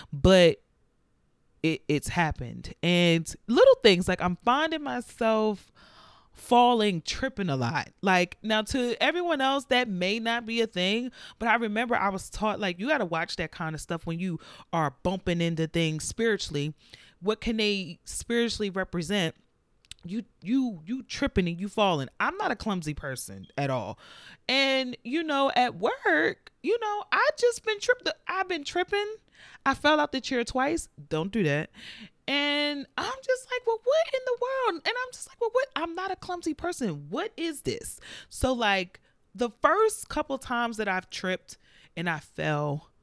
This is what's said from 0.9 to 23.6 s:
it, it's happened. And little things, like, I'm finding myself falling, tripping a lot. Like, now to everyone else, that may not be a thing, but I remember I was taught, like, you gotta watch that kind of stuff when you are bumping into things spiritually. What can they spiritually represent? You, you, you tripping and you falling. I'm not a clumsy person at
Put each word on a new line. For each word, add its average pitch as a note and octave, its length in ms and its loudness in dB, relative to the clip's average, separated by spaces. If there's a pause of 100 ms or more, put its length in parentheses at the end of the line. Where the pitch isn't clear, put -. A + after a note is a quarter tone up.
it, D#3+ 240 0
it's - 200 0
happened. C3 720 -4
And E3+ 480 4 (200)
little B4 340 8
things, F#3 240 6
like, F#3 160 -2
I'm F3+ 220 -2
finding D4+ 400 2
myself A3 880 -2 (600)
falling, A#3+ 680 4
tripping G#3 480 -4
a C#3 80 0
lot. B2+ 320 -2 (140)
Like, F#3 400 2
now G#3+ 180 0
to A#3+ 420 -2
everyone D#4+ 380 0
else, C4+ 300 0
that B3 180 4
may F#3+ 300 0
not A#3 260 -2
be A3+ 160 -2
a A3+ 60 2
thing, G#3+ 440 -2 (280)
but A3+ 100 -2
I A3 60 6
remember A#3 420 0
I G3+ 140 2
was F#3+ 180 -6
taught, G#3 320 -2
like, F3+ 180 -2
you G#3 100 -4
gotta C#4 180 0
watch E3 300 -4
that E3 160 -6
kind D#3+ 220 -6
of C#3+ 60 -8
stuff - 260 -6
when E3 140 -6
you F3+ 180 -4 (320)
are D3+ 320 0
bumping F3+ 380 0
into E3 260 0
things D#3+ 380 0
spiritually. D#3 720 -2 (460)
What G#3 200 -2
can A3+ 160 -2
they G3+ 480 -2
spiritually A#3 640 -2
represent? F3+ 640 -2 (720)
You, G3 200 -8 (180)
you, A3+ 420 -2
you A#3+ 200 -6
tripping G3 440 0
and E3+ 100 -6
you G3 100 -6
falling. F3+ 420 2 (100)
I'm C#4 160 0
not G4 140 -2
a A#3 60 -2
clumsy F3 360 -4
person B2 540 -10 (100)
at C#3 140 0